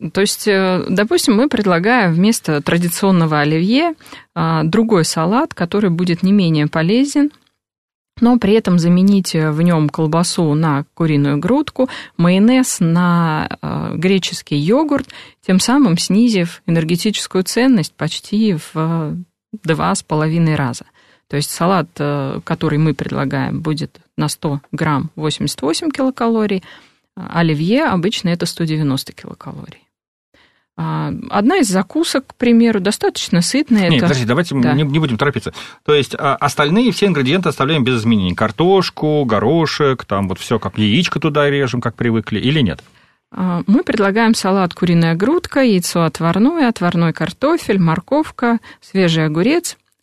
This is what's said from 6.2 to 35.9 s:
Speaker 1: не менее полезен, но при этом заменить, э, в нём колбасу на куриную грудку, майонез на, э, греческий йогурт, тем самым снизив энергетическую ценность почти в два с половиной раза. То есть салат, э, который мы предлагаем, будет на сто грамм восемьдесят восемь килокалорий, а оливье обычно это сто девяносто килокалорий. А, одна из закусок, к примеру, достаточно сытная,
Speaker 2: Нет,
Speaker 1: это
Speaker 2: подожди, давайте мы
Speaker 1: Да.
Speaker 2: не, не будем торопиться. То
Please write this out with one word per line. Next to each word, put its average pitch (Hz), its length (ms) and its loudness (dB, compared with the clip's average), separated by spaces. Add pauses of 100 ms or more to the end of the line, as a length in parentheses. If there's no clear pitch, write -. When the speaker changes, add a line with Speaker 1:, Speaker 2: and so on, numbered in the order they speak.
Speaker 1:
не 185 100 4
менее 165 340 4
полезен, 254 640 0 (880)
но 240 180 4
при 208 160 2
этом 190 240 2
заменить, 180 560 4
э, 156 160 0
в 151 120 0
нём 165 260 2
колбасу 160 640 0
на 147 300 0 (100)
куриную 147 440 0
грудку, 254 500 0 (280)
майонез 208 640 2
на, 170 680 2 (140)
э, 151 340 -6
греческий 180 600 -2
йогурт, 269 520 0 (380)
тем 185 120 2
самым 233 400 2
снизив 196 680 0
энергетическую 175 800 -2
ценность 233 500 2
почти 208 600 -2 (160)
в 160 440 -4 (480)
два 160 300 0
с - 80 -6
половиной 160 520 0
раза. 139 300 -4 (440)
То - 80 -6
есть 147 140 -4
салат, 175 380 0 (100)
э, 143 460 -4
который 156 340 -2
мы 156 160 2
предлагаем, 139 680 -4
будет 151 400 -6 (160)
на 151 120 -2
сто 143 320 -6 (120)
грамм 151 440 -2
восемьдесят 151 460 -4
восемь 320 280 -2
килокалорий, 226 720 -2 (540)
а 180 240 -4
оливье 170 440 2
обычно 190 440 -2
это 170 180 -2
сто - 180 -6
девяносто 156 480 -2
килокалорий. - 720 -18 (920)
А, 156 360 -6 (180)
одна 240 280 2
из 262 100 2
закусок, 269 600 -2
к - 80 -20
примеру, 233 440 4
достаточно 190 640 -2
сытная, 226 480 0
Speaker 2:
Нет, 165 80 4
Speaker 1:
это 117 80 2
Speaker 2:
подожди, 131 180 2
давайте 143 300 -2
мы 139 80 0
Speaker 1:
Да. 120 100 2
Speaker 2:
не, 143 100 2
не 143 160 0
будем 135 200 0
торопиться. - 340 -2 (320)
То 151 100 2